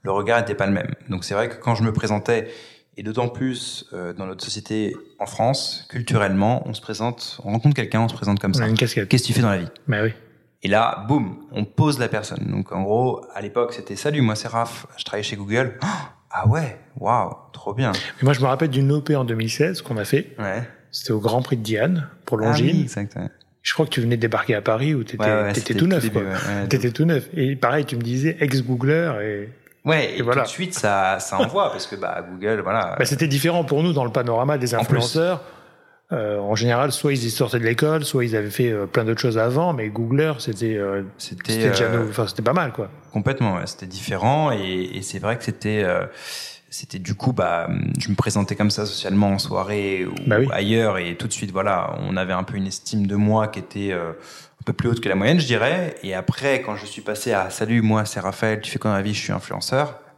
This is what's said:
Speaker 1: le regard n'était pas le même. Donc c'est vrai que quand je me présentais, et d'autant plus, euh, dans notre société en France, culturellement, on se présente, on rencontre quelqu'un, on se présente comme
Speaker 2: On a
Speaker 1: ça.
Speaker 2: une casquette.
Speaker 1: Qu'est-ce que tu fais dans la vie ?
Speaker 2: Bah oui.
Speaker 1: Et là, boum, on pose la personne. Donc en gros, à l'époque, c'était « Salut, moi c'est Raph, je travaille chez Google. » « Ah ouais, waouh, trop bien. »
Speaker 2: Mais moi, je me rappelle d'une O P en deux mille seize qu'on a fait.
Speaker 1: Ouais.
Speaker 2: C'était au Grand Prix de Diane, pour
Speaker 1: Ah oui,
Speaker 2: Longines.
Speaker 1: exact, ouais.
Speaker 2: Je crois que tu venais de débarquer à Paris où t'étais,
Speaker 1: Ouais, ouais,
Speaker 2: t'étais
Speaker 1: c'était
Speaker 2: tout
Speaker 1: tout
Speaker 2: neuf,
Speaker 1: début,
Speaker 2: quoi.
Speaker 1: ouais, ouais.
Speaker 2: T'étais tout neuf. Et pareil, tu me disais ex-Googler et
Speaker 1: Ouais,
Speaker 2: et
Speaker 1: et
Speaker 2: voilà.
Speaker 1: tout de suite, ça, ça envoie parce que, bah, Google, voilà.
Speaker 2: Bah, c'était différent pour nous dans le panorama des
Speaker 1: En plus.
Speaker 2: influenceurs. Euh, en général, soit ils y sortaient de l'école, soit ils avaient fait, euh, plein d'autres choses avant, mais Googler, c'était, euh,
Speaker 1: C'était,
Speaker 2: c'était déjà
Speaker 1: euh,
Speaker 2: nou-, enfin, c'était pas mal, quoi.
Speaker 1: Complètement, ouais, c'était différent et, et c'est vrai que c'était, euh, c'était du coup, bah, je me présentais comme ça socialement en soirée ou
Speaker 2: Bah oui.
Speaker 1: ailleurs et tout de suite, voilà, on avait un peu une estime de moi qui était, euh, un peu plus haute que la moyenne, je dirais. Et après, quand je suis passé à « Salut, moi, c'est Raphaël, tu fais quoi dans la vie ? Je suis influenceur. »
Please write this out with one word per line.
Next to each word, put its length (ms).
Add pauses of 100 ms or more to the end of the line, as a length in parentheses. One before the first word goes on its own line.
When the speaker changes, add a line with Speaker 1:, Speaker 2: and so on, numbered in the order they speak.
Speaker 1:
le 100
regard 280
n'était 140
pas 120
le 60
même. 220 (140)
Donc 160
c'est 100
vrai 140
que 60
quand 200
je 80
me 100
présentais, 560 (500)
et 40
d'autant 260
plus, 680
euh, 180
dans 140
notre 180
société 500 (240)
en 80
France, 640
culturellement, 800
on 60
se 80
présente, 640
on 80
rencontre 220
quelqu'un, 280
on 60
se 60
présente 260
comme 140
Speaker 2:
On 40
a 60
Speaker 1:
ça. 40
Speaker 2:
une 80
casquette. 320
Speaker 1:
Qu'est-ce 140
que 60
tu 40
fais 80
dans 80
la 100
vie ? 100 (200)
Speaker 2:
Bah 140
oui. 80 (540)
Speaker 1:
Et 40
là, 400
boum, 300 (120)
on 140
pose 340
la 100
personne. 420
Donc 220
en 100
gros, 420 (100)
à 60
l'époque, 320
c'était « 240
Salut, 240
moi 160
c'est 120
Raph, 380 (120)
je 60
travaille 200
chez 120
Google. » « 420 (520)
Ah 180
ouais, 300 (180)
waouh, 360 (220)
trop 180
bien. » 200 (280)
Speaker 2:
Mais 40
moi, 100
je 60
me 60
rappelle 240
d'une 220
O 80
P 160
en 80
deux 100
mille 160
seize 320
qu'on 140
a 80
fait. 340
Speaker 1:
Ouais. 240 (280)
Speaker 2:
C'était 220
au 80
Grand 220
Prix 140
de 60
Diane, 440 (200)
pour 120
Speaker 1:
Ah 40
oui, 60
Speaker 2:
Longines. 340
Speaker 1:
exact, 340
ouais. 120 (340)
Speaker 2:
Je 120
crois 120
que 40
tu 100
venais 160
de 40
débarquer 360
à 40
Paris 320
où 120
t'étais, 200
Speaker 1:
Ouais, 60
ouais, 220
Speaker 2:
t'étais 80
Speaker 1:
c'était 140
Speaker 2:
tout 60
Speaker 1:
tout 60
Speaker 2:
neuf, 160
Speaker 1:
début, 120
Speaker 2:
quoi. 100
Speaker 1:
ouais, 60 (320)
ouais. 60
Speaker 2:
T'étais 220
tout 140
neuf. 280
Et 220
pareil, 300
tu 120
me 60
disais 380
ex-Googler 720 (100)
et 260 (360)
Speaker 1:
Ouais, 300
Speaker 2:
et 40
Speaker 1:
et 40
Speaker 2:
voilà. 200
Speaker 1:
tout 60
de 40
suite, 220
ça, 460
ça 180
envoie 320
parce 160
que, 80
bah, 340
Google, 320
voilà. 380
Speaker 2:
Bah, 60
c'était 240
différent 360
pour 200
nous 80
dans 120
le 60
panorama 480
des 160
Speaker 1:
En 40
plus. 200
Speaker 2:
influenceurs. 440 (680)
Euh, 300
en 160
général, 360
soit 200
ils 120
y 60
sortaient 300
de 40
l'école, 400
soit 200
ils 120
avaient 140
fait, 200
euh, 160
plein 180
d'autres 160
choses 180
avant, 340
mais 160
Googler, 520
c'était, 360
euh, 280 (120)
Speaker 1:
C'était, 360
Speaker 2:
c'était 180
déjà 140
Speaker 1:
euh, 200
Speaker 2:
nou-, 60
enfin, 160
c'était 160
pas 100
mal, 200
quoi. 180 (220)
Speaker 1:
Complètement, 420
ouais, 120
c'était 200
différent 640
et, 400
et 100
c'est 180
vrai 180
que 60
c'était, 400
euh, 200 (640)
c'était 300
du 160
coup, 180
bah, 340 (320)
je 120
me 40
présentais 420
comme 140
ça 140
socialement 460
en 80
soirée 680
ou 100 (120)
Speaker 2:
Bah 120
oui. 140
Speaker 1:
ailleurs 460
et 180
tout 120
de 40
suite, 180
voilà, 520
on 160
avait 160
un 80
peu 140
une 100
estime 400
de 100
moi 320
qui 120
était, 320
euh, 180
un 560
peu 80
plus 160
haute 100
que 80
la 60
moyenne, 260
je 60
dirais. 560
Et 100
après, 480
quand 160
je 80
suis 180
passé 300
à « 180
Salut, 300
moi, 240
c'est 160
Raphaël, 400
tu 100
fais 80
quoi 120
dans 80
la 40
vie ? 120
Je 60
suis 120
influenceur. » 640 (200)